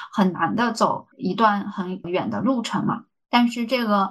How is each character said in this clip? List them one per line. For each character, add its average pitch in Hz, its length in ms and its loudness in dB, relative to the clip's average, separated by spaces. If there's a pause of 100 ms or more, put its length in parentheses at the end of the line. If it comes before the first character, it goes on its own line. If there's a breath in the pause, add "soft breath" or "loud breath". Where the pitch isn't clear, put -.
(120)
很 185 200 4
难 165 220 0
的 233 180 0
走 - 340 0 (100)
一 185 180 -4
段 202 360 2
很 185 320 -6
远 175 280 -2
的 202 100 -4
路 247 200 2
程 202 240 -4
嘛。 - 200 -4 (260)
但 240 180 4
是 233 180 -4
这 240 180 -2
个 202 260 2